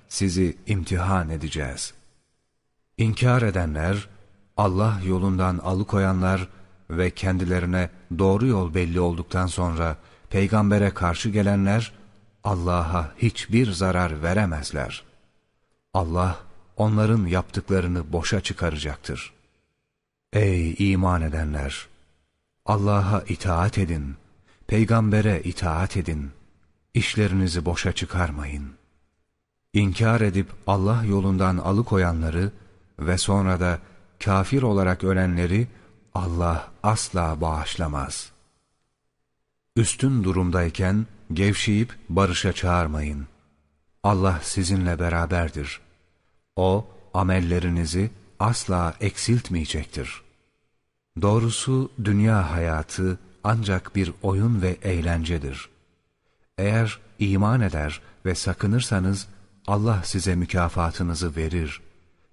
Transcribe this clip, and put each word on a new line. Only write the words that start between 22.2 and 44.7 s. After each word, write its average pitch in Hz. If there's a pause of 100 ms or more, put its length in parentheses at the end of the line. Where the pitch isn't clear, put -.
Allah'a 101
itaat 87
edin, 76 (500)
peygambere 107
itaat 87
edin. 76 (640)
İşlerinizi 92
boşa 87
çıkarmayın. 73 (1000)
İnkar 104
edip 98 (180)
Allah 101
yolundan 95
alıkoyanları 87 (460)
ve 87
sonra 92
da 90 (460)
kafir 98
olarak 98
ölenleri 92 (460)
Allah 85 (120)
asla 87
bağışlamaz. 76 (1400)
Üstün 123
durumdayken 92 (260)
gevşeyip 104 (100)
barışa 90
çağırmayın. 76 (760)
Allah 95
sizinle 90